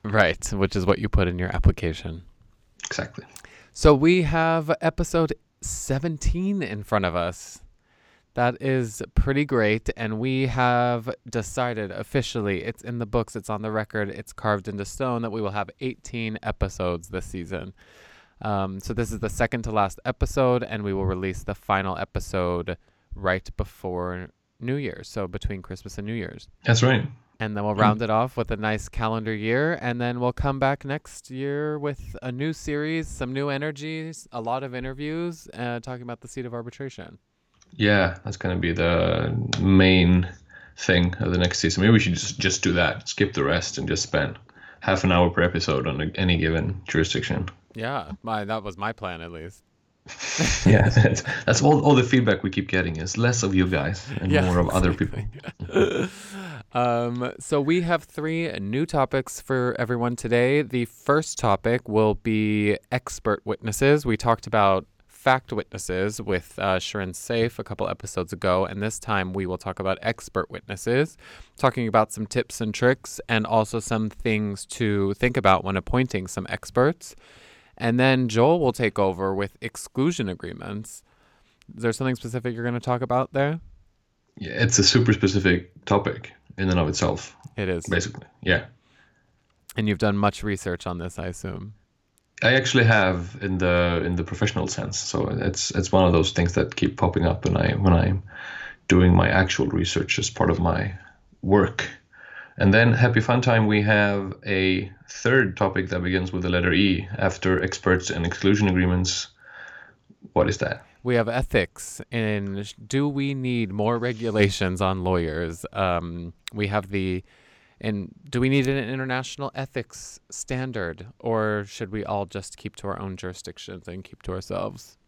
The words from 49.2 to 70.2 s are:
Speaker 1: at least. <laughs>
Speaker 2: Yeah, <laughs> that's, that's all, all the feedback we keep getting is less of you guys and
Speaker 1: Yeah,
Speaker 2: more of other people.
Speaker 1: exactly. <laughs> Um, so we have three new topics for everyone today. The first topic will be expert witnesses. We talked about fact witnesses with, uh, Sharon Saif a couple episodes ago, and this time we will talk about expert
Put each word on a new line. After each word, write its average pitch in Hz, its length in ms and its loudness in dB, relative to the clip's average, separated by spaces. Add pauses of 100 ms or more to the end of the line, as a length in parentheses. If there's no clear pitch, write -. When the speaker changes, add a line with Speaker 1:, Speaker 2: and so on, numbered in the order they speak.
Speaker 1:
at 85 100 -12
least. 82 300 -14 (440)
<laughs> - 600 -2
Speaker 2:
Yeah, - 220 8
<laughs> - 60 2
that's, - 280 6 (240)
that's 117 160 2
all, 151 220 6
all 147 100 8
the 127 100 6
feedback 113 380 4
we 98 80 -2
keep 92 180 -4
getting 87 280 0
is 80 200 -6
less 120 260 2
of 98 120 0
you 92 120 6
guys 87 400 -2 (140)
and 92 100 -2
Speaker 1:
Yeah, - 140 4
Speaker 2:
more 90 140 2
of 87 100 4
other 92 260 2
people. - 240 -2 (400)
Speaker 1:
exactly. - 560 0
<laughs> - 40 -18 (560)
Um, 120 640 0
so - 220 0
we 165 220 2
have 170 220 0
three 160 480 -4
new 110 340 -2
topics 135 560 -2
for 123 360 0
everyone 120 380 -2
today. 123 460 2
The 123 240 -2
first - 520 -2
topic 117 480 0
will 107 280 4
be 107 640 2 (120)
expert - 540 -2
witnesses. 135 640 2
We 113 100 2
talked 117 300 0
about 98 400 4 (200)
fact - 460 0
witnesses 101 720 -4
with, 95 360 -4
uh, 95 200 2
Sharon 92 340 -6
Saif 117 460 -2
a 107 60 -8
couple 101 260 -6
episodes - 420 -6
ago, 92 320 0
and 98 180 -6
this 110 160 -4
time 95 360 -2
we 95 100 -2
will 90 140 -4
talk - 220 -8
about 95 200 0
expert - 500 -4